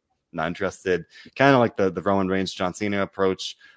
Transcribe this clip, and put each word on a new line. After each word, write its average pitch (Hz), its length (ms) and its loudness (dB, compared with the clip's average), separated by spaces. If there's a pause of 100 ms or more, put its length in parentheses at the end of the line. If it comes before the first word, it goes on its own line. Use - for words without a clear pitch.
(320)
not 82 140 -4
interested." 90 580 -4 (300)
Kinda 139 240 6
like 117 180 2
the, 95 140 0
the 87 100 -8
Roman 98 280 0
Reigns, 95 260 -2
John 90 180 -4
Cena 101 300 -4
approach, 95 560 -2 (180)